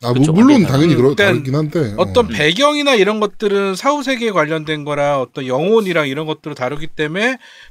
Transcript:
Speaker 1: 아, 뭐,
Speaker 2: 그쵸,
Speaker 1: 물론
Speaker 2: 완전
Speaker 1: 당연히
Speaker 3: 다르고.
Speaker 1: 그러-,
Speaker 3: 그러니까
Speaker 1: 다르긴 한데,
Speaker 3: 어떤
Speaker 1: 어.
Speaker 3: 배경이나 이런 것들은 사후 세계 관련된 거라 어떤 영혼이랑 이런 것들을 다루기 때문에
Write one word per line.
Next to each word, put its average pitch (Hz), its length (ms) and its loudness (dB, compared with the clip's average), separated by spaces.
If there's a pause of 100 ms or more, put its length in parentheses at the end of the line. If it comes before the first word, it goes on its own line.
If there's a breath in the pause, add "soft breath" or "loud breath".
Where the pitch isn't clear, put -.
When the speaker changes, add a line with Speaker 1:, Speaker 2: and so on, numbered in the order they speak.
Speaker 1:
아, 117 60 -2
뭐, 123 40 2
Speaker 2:
그쵸, 139 180 2
Speaker 1:
물론 226 200 6
Speaker 2:
완전 185 200 4
Speaker 1:
당연히 151 220 2
Speaker 3:
다르고. 120 80 2
Speaker 1:
그러-, 139 140 4
Speaker 3:
그러니까 202 100 2
Speaker 1:
다르긴 135 300 0
한데, 147 420 -2
Speaker 3:
어떤 202 280 2
Speaker 1:
어. - 40 -8
Speaker 3:
배경이나 269 640 0
이런 208 260 2
것들은 196 560 -2
사후 285 280 -2
세계 233 280 -4
관련된 151 540 -2
거라 143 340 0
어떤 131 280 -8
영혼이랑 165 600 0
이런 151 200 -6
것들을 156 280 -8
다루기 135 300 -6
때문에 196 540 -4 (320 soft breath)